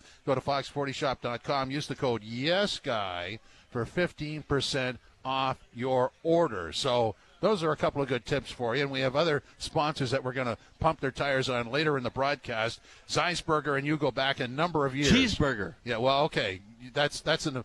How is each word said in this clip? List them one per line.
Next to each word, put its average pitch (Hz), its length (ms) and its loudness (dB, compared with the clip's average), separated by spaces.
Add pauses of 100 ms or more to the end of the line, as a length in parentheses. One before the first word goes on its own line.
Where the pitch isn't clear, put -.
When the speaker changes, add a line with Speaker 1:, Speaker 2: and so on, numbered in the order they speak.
(240)
Speaker 1:
Go 135 120 2
to 131 40 -2
Fox 139 280 -2
forty 139 240 -4
shop 131 300 -2
dot 120 200 -4
com, 135 300 -2
use 143 160 -4
the 143 80 -6
code 117 260 0
Yes 147 560 0
Guy 101 640 -4 (280)
for 120 160 -2
fifteen 151 600 -4
percent 127 560 -2 (240)
off 131 340 -2 (160)
your 127 380 0 (100)
order. 131 500 2
So 120 440 0 (240)
those 185 240 2
are 156 80 2
a 147 40 -2
couple 147 240 0
of 139 60 0
good 123 180 -2
tips 135 280 -2
for 120 240 -2
you. 147 60 2
And 139 100 -2
we 131 80 -2
have 131 160 0
other 151 260 2 (160)
sponsors 147 540 -2
that 135 100 0
we're 123 120 -4
gonna 123 220 -2 (220)
pump 160 220 2
their 135 100 0
tires 135 380 0
on 120 240 -2
later 151 260 2
in 127 60 -4
the 113 60 -2
broadcast. 123 680 -2 (300)
Zeisberger 156 680 0
and 139 80 -2
you 151 120 0
go 139 160 0
back 135 260 0
a 131 80 -2
number 151 400 0
of 131 80 -2
years. 139 160 4
Speaker 2:
Cheeseburger. 156 720 4
Speaker 1:
Yeah, 120 140 -2
well, 135 300 4
okay. 101 340 -2 (340)
That's, 143 260 0
that's 160 260 0
an, 131 180 -2